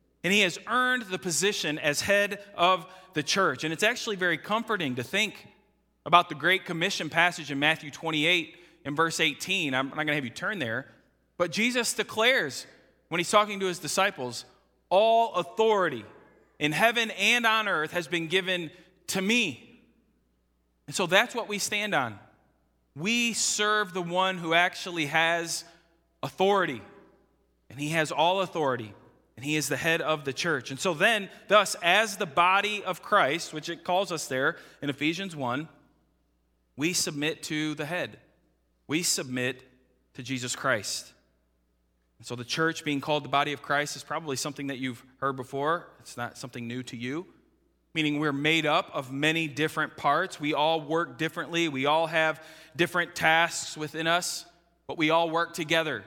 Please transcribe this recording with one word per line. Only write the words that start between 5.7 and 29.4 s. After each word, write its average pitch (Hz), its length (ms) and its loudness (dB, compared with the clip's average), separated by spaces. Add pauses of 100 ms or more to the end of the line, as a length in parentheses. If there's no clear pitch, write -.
about 170 240 6
the 151 60 -10
Great 180 300 2
Commission 175 440 -2
passage 165 400 2
in 139 100 -4
Matthew 156 300 0
twenty-eight 160 680 0 (260)
in 143 100 -6
verse 160 260 0
eighteen. 160 540 0
I'm 135 140 0
not 127 100 -12
gonna 151 180 0
have 143 100 -2
you 113 40 -8
turn 196 300 -6
there. 120 260 -4 (520)
But 170 140 0
Jesus 240 420 0
declares, 220 760 0 (400)
when 165 120 -2
he's 170 120 -2
talking 208 300 4
to 190 60 0
his 175 120 -4
disciples, 143 680 -2 (440)
"All 226 460 4
authority 180 680 2 (560)
in 151 120 0
heaven 220 400 2
and 220 340 2
on 220 220 2
earth 156 260 -2
has 175 140 -4
been 170 200 -2
given 175 420 -2 (380)
to 190 140 -2
me." 202 580 -2 (1080)
And 147 80 -8
so 185 120 0
that's 208 260 2
what 226 140 -6
we 208 100 -4
stand 208 380 -2
on. 113 240 -2 (760)
We 226 380 0
serve 208 600 0
the 185 80 -4
one 185 360 0
who 165 160 -2
actually 175 520 2
has 165 580 0 (580)
authority. 170 600 2 (880)
And 120 100 -16
he 147 100 -4
has 160 220 0
all 175 300 2
authority. 131 520 -2 (420)
And 113 80 -14